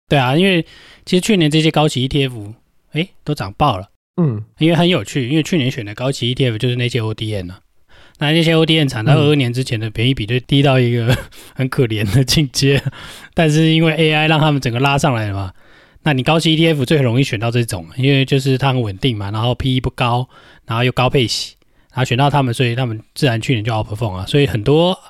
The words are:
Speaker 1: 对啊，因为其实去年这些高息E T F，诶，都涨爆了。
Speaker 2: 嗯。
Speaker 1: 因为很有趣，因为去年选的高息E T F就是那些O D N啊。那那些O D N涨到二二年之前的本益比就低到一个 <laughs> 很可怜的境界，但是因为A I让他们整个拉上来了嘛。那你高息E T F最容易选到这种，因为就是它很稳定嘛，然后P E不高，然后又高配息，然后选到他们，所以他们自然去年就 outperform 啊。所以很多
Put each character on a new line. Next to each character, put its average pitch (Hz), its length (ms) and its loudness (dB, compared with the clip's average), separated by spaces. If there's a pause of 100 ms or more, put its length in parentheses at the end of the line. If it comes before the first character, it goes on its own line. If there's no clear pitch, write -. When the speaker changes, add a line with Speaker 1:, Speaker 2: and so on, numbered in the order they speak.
Speaker 1:
对 147 100 2
啊， 127 180 0
因 180 80 4
为 180 220 0 (400)
其 185 100 0
实 180 40 4
去 208 160 0
年 156 120 4
这 156 140 2
些 160 80 2
高 151 160 2
息 131 160 -2
E 131 60 -2
T 139 180 0
F， 110 260 -10 (400)
诶， 160 160 -4 (140)
都 147 120 -4
涨 101 220 -10
爆 131 220 0
了。 92 100 -12 (320)
Speaker 2:
嗯。 117 220 0 (160)
Speaker 1:
因 156 100 2
为 170 60 4
很 170 140 2
有 147 160 0
趣， 123 240 -6
因 151 80 -2
为 156 80 2
去 185 120 -2
年 131 140 0
选 113 160 -10
的 104 80 -12
高 131 160 -4
息 123 200 -4
E 127 40 -2
T 131 120 0
F 110 120 -2
就 127 100 -2
是 123 60 -2
那 123 140 -2
些 120 120 -2
O 110 140 -6
D 107 180 -8
N 92 180 -6
啊。 92 100 -20 (580)
那 147 120 0
那 165 120 2
些 160 120 2
O 160 120 4
D 160 120 4
N 147 80 2
涨 120 160 -4
到 143 120 4
二 147 160 4
二 151 40 4
年 123 180 0
之 127 120 -2
前 110 160 -4
的 113 100 -6
本 113 160 -2
益 135 60 2
比 113 140 -4
就 123 140 -2
低 139 220 2
到 135 160 4
一 120 160 2
个 117 220 2 (160)
<laughs> - 240 -20
很 131 120 -2
可 131 180 0
怜 107 180 -2 (100)
的 131 80 4
境 143 300 0
界， 135 280 2 (520)
但 165 180 2
是 160 200 4
因 160 120 4
为 160 120 2
A 156 180 2
I 156 160 2
让 160 100 4
他 151 140 2
们 139 80 0
整 123 100 -4
个 117 80 -4
拉 139 200 2
上 143 160 0
来 110 140 -2
了 98 60 -6
嘛。 95 180 -8 (500)
那 156 100 0
你 127 100 0
高 156 160 2
息 160 140 2
E 156 40 2
T 165 120 4
F 147 160 0
最 147 160 2
容 120 180 0
易 139 60 4
选 127 160 -6
到 117 100 -2
这 120 140 0
种， 85 220 -8 (100)
因 135 160 2
为 135 120 2
就 139 140 0
是 131 200 0
它 139 100 0
很 127 120 0
稳 101 180 -4
定 123 180 -2
嘛， 101 140 -6
然 110 100 -4
后 120 140 0
P 131 200 -2
E 127 60 0
不 135 100 -4
高， 123 380 -2 (380)
然 113 100 -4
后 123 80 0
又 127 80 0
高 127 160 0
配 127 180 2
息， - 300 -8 (340)
然 - 60 -12
后 127 80 0
选 120 120 -2
到 139 140 2
他 143 140 2
们， 120 100 -2
所 131 100 0
以 117 120 -2
他 131 100 -4
们 110 140 -6 (140)
自 151 120 0
然 117 140 0
去 131 140 -2
年 101 100 -4
就 113 80 -4
outperform 107 400 -4
啊。 92 140 -8
所 147 120 0
以 139 80 4
很 107 160 -4
多 160 340 2 (140)